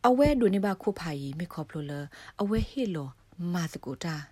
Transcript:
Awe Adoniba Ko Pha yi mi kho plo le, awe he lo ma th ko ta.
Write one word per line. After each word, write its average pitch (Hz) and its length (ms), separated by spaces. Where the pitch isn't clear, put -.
Awe 277 320
Adoniba 202 460
Ko 202 140
Pha 170 180
yi 139 260
mi 175 80
kho 156 220
plo 156 180
le, 143 240
awe 208 220
he 262 240
lo 151 260
ma 175 300
th - 140
ko 131 140
ta. 151 360